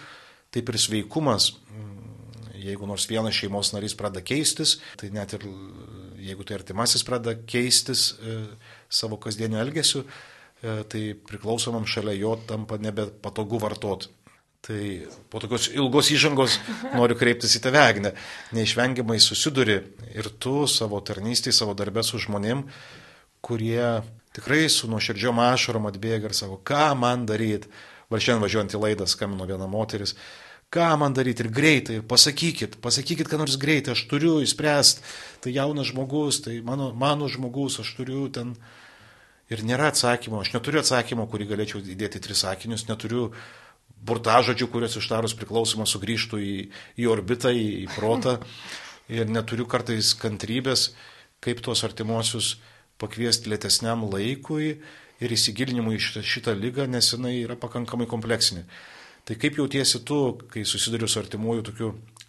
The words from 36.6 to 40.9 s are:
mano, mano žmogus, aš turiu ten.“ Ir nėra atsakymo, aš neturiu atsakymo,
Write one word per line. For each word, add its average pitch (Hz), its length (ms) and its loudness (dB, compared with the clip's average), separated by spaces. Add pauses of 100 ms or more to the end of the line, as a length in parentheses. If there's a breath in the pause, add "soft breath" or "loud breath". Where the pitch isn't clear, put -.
mano, 131 320 -4
mano 143 360 2
žmogus, 127 500 -4
aš 107 180 -8
turiu 131 360 -4
ten.“ 120 240 -6 (920 loud breath)
Ir 110 140 -6
nėra 127 320 2
atsakymo, 120 480 2
aš - 160 -2
neturiu 143 240 0
atsakymo, 117 480 2